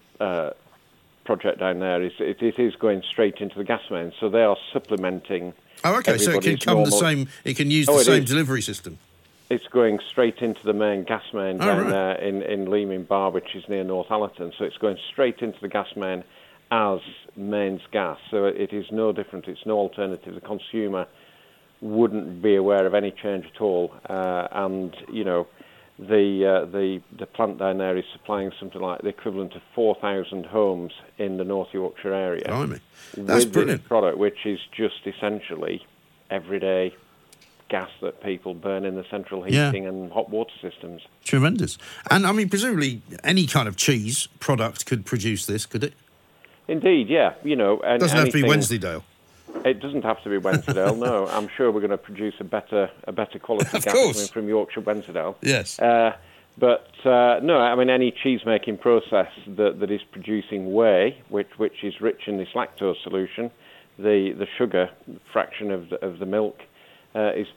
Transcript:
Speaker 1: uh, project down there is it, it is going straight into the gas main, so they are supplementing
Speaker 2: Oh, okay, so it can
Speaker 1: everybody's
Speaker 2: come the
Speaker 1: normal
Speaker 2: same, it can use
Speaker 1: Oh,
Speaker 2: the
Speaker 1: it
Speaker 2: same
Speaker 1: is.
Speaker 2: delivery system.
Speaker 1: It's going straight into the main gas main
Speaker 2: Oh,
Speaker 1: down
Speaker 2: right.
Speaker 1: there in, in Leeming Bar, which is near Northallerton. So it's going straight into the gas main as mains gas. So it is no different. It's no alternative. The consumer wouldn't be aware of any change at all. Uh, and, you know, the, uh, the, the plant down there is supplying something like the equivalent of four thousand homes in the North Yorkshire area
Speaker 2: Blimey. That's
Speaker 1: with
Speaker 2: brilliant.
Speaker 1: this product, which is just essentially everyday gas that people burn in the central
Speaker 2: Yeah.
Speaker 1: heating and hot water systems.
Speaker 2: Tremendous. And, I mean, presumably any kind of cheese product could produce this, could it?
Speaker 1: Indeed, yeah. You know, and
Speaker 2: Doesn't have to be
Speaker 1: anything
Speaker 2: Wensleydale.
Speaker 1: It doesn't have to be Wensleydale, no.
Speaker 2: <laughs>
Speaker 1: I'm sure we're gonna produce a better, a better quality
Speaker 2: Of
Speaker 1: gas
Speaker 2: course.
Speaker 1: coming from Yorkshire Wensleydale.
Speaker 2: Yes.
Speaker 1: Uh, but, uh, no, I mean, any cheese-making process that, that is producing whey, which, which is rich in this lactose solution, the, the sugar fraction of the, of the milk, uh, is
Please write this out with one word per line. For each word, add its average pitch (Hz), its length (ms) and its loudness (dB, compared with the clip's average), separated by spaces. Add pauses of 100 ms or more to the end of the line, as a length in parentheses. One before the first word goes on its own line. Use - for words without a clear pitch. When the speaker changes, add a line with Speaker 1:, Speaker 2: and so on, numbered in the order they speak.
(200)
Speaker 1:
uh, 87 300 -2 (720)
project 98 360 -2
down 92 200 0
there 90 220 0
is 90 160 -4
it, 95 240 -4
it 113 160 0
is 117 180 2
going 101 340 0
straight 107 280 0
into 101 180 -8
the 101 80 -6
gas 113 260 -2
main, 85 300 -6
so 110 80 -2
they 110 140 4
are 101 140 4 (160)
supplementing 92 800 -4 (320)
Speaker 2:
Oh, 185 140 2
okay, - 200 2
so 175 120 4
it 190 120 2
can 175 100 2
Speaker 1:
everybody's 139 120 -2
Speaker 2:
come - 120 4
the 107 60 6
Speaker 1:
normal 104 160 4
Speaker 2:
same, 147 300 2 (160)
it 131 120 -2
can 143 140 0
use 151 180 4
Speaker 1:
Oh, 147 60 8
Speaker 2:
the 143 60 8
Speaker 1:
it 120 40 6
Speaker 2:
same 131 180 8
Speaker 1:
is. 123 80 -2
Speaker 2:
delivery 135 320 0
system. 90 360 -10 (520)
Speaker 1:
It's 123 160 -2
going 113 320 4 (100)
straight 120 300 2
into 113 260 -2
the 107 80 2
main 104 320 0
gas 110 200 -4 (100)
main 95 260 -2
Speaker 2:
Oh, 190 60 2
Speaker 1:
down 196 160 4
Speaker 2:
right. - 80 0
Speaker 1:
there 190 260 2
in, 98 260 -2
in 98 280 -4
Leeming 98 340 0
Bar, 98 260 2
which 90 240 -4
is 95 140 -14
near 98 160 -2
Northallerton. 92 720 -4
So 107 80 -4
it's - 140 -8
going 101 180 0 (140)
straight 127 300 0
into 113 200 -6
the 101 80 -8
gas 98 280 -4
main 95 280 -6 (460)
as 104 300 2 (360)
mains 101 540 -2
gas. 87 280 -4 (120)
So 101 160 0
it 98 260 -2
is 101 180 -6
no 110 220 0
different. 95 360 -10
It's - 180 -14
no 107 100 0
alternative. 95 580 -4
The 87 60 -14
consumer 101 680 -6 (760)
wouldn't 107 580 0
be 104 140 4
aware 98 320 4
of 92 80 2
any 101 160 0
change 95 340 -6 (100)
at - 60 -18
all. 90 320 0 (160)
Uh, 92 440 -4
and, 95 440 -4 (160)
you 107 120 -4
know, 87 220 0 (520)
the, 98 480 2
uh, 95 180 4
the, 95 380 -4 (160)
the 98 80 -10
plant 107 320 -4
down 95 180 -2
there 95 220 -2
is 92 60 -4 (100)
supplying 98 440 -6
something 95 220 -14
like 90 220 -6
the 101 60 -6
equivalent 95 460 -8
of 87 60 -18 (140)
four 110 220 2
thousand 95 500 -4
homes 92 460 0 (260)
in 98 180 -4
the 92 80 -4
North 95 280 -4
Yorkshire 95 420 -4
area 92 340 -2
Speaker 2:
Blimey. 123 320 -4 (360)
That's 104 280 4
Speaker 1:
with 107 80 -2
Speaker 2:
brilliant. - 300 2
Speaker 1:
this - 60 -20
product, 101 280 4
which 101 300 0
is 101 120 -2 (160)
just - 320 -4
essentially 92 800 -6 (440)
everyday 92 640 -2 (720)
gas 92 220 -4 (100)
that 87 220 -8
people 92 320 -6
burn 95 300 -4
in 95 120 -6
the 92 140 -8
central 95 380 -8
Speaker 2:
Yeah. 143 220 2
Speaker 1:
heating 95 160 -4
and 95 260 -10
hot 107 180 -4
water 110 300 -4
systems. 87 420 -14 (220)
Speaker 2:
Tremendous. 151 540 0 (320)
And, 190 160 4
I 196 60 4
mean, 214 160 0
presumably 175 540 0 (200)
any 175 240 4
kind 123 220 2
of 95 80 -6
cheese 120 520 0 (120)
product 117 460 -2
could 110 180 -2
produce 107 420 -2
this, 104 200 -4
could 117 180 -4
it? 147 100 -6 (720)
Speaker 1:
Indeed, 175 400 4
yeah. 131 260 4 (100)
You 147 120 0
know, 104 240 4
and 120 200 2
Speaker 2:
Doesn't 139 160 4
have 151 100 6
to 120 60 0
be 151 80 2
Speaker 1:
anything 120 100 4
Speaker 2:
Wensleydale. 113 540 0 (600)
Speaker 1:
It 131 160 2
doesn't 139 240 -4
have 110 180 -2
to 104 80 -8
be 98 80 0
Wensleydale, 95 580 2
no. 117 300 0
Speaker 2:
<laughs> 82 40 -8
Speaker 1:
I'm 104 180 -4
sure 127 220 2
we're 104 120 0
gonna 101 160 0
produce 104 420 -8
a 98 40 -10
better, 101 460 -2 (140)
a 110 80 -10
better 107 260 -6
quality 110 380 -2
Speaker 2:
Of - 80 -2
Speaker 1:
gas 101 100 2
Speaker 2:
course. 202 220 4
Speaker 1:
coming 101 120 -4
from 107 200 -4
Yorkshire 107 320 0
Wensleydale. 98 600 -4
Speaker 2:
Yes. 120 360 0
Speaker 1:
Uh, 117 380 4 (420)
but, 120 320 4 (160)
uh, 120 360 6
no, 156 160 4
I 120 160 4
mean, 127 160 4
any 127 200 4
cheese-making 113 680 0
process 107 500 4 (180)
that, 101 340 0
that 101 100 0
is 104 100 -2 (100)
producing 98 600 -4
whey, 110 460 4 (100)
which, 101 200 -2 (100)
which 107 260 -2
is 101 160 -8
rich - 260 -2
in 104 120 -4
this 92 160 -6
lactose 101 480 -2
solution, 95 480 -4 (480)
the, 98 340 2
the 95 140 -6 (120)
sugar 92 320 0 (420)
fraction 104 380 -2
of 87 200 -6
the, - 140 -6
of 87 140 -8
the 95 80 -6
milk, 104 340 -2 (540)
uh, 107 220 0
is 104 100 -4 (100)